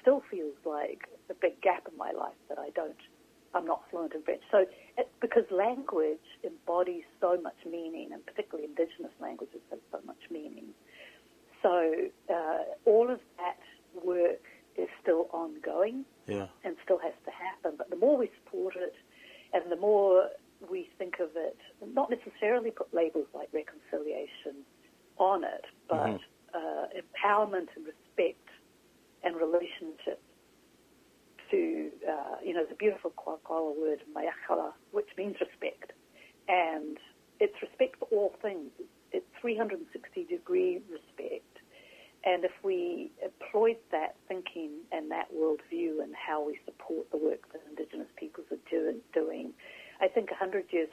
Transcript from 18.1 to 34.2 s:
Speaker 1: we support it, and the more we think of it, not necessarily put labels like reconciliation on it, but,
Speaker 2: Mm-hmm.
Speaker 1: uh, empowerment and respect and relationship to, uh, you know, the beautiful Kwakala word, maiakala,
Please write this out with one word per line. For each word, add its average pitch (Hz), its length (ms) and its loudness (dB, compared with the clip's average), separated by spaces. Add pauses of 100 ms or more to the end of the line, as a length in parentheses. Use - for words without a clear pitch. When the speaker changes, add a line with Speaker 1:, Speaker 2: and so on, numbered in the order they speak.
Speaker 1:
we 240 120 0 (140)
support 185 320 -6
it, 180 200 -6 (580)
and 175 180 0
the 165 60 0
more 196 540 6 (360)
we 180 300 -6
think 180 220 -6
of 165 160 -2
it, 160 220 -4 (360)
not 269 160 2
necessarily 233 640 0
put - 200 -6
labels 165 440 2
like 147 180 -10
reconciliation 151 1120 -6 (520)
on 190 260 4
it, - 220 -4 (220)
but, 156 200 4
Speaker 2:
Mm-hmm. 107 240 -4 (220)
Speaker 1:
uh, 156 340 -4 (160)
empowerment 202 720 2
and 160 100 -14
respect - 600 -2 (760)
and 170 120 0
relationship 165 840 -2 (1300)
to, 160 400 0 (160)
uh, 151 360 -4
you 175 100 -4
know, 165 120 2
the 156 100 -8
beautiful 196 360 0
Kwakala 160 640 -4
word, 156 260 0 (140)
maiakala, 160 580 -2 (180)